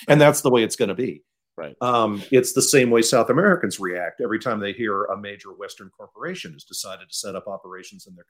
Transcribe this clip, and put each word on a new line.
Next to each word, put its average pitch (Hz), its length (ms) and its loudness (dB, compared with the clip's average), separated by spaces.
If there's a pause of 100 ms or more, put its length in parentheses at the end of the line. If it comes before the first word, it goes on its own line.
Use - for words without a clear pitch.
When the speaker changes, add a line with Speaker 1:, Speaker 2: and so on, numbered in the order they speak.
Speaker 1:
and 147 120 6
that's 143 200 6
the 135 100 2
way 117 140 6
it's 107 120 -4
gonna 101 180 -2
be. 92 280 -6 (340)
Speaker 2:
Right. 73 260 -14
Speaker 1:
Um, 110 480 0
it's 127 240 4
the 131 80 2
same 127 280 4
way 117 120 6
South 113 260 2
Americans 165 500 0
react 90 440 -6
every 110 160 -4
time 110 220 -6
they 101 120 -6
hear 104 320 -4
a 95 120 -6
major 101 360 -16
Western 95 380 -16
corporation 104 640 -14
has 71 100 -20
decided 95 460 -14
to - 40 -14
set 98 200 -8
up 92 120 -12
operations 92 600 -16
in 92 80 -20
their 87 160 -20